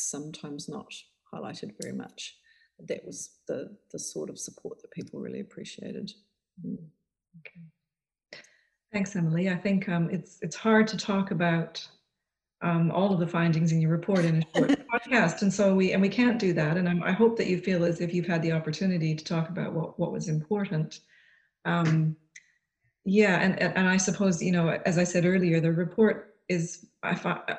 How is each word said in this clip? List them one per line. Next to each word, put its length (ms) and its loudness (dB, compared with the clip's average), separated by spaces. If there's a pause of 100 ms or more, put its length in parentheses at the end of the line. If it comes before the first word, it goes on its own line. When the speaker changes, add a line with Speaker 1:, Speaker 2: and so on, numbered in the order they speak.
Speaker 1:
sometimes 600 -12
not 220 -12 (420)
highlighted 460 -12
very 140 -10
much, 440 -14 (500)
that 180 -8
was 320 -16 (100)
the, 280 -10 (160)
the 80 -12
sort 300 -10
of 100 -16
support 420 -14
that 100 -20
people 280 -14
really 200 -10
appreciated. 720 -12 (540)
Mm. 120 -8 (600)
Speaker 2:
Okay. 1040 -20 (520)
Thanks, 220 -4
Emily. 340 0
I 60 0
think, 340 0
um, 200 0
it's, 320 -6
it's 140 -8
hard 320 6
to 100 -4
talk 340 0
about, 540 0 (760)
um, 300 2
all 220 2
of 60 2
the 80 0
findings 440 2
in 100 2
your 100 2
report 340 2
in 160 2 (140)
a 20 2
short 120 4 (180)
Speaker 1:
<laughs> 60 -4
Speaker 2:
podcast, 480 2
and 120 2
so 220 4
we, 160 4
and 100 2
we 80 4
can't 300 2
do 140 2
that. 240 2
And 100 2
I'm, 160 0
I 80 0
hope 260 4
that 100 0
you 120 0
feel 240 0
as 180 0
if 120 -2
you've 140 0
had 140 0
the 120 0
opportunity 600 0
to 100 -6
talk 260 -2
about 240 -6
what, 260 -6
what 140 -2
was 160 -6
important. 720 -2 (640)
Um, 500 2 (880)
yeah, 380 4
and, 200 2
and, 160 0
and 100 4
I 100 4
suppose, 440 0
you 100 0
know, 340 2
as 120 2
I 60 4
said 220 2
earlier, 340 4
the 140 2
report 600 2 (140)
is, 380 -4 (160)
I 120 0
fo-, 260 -4 (180)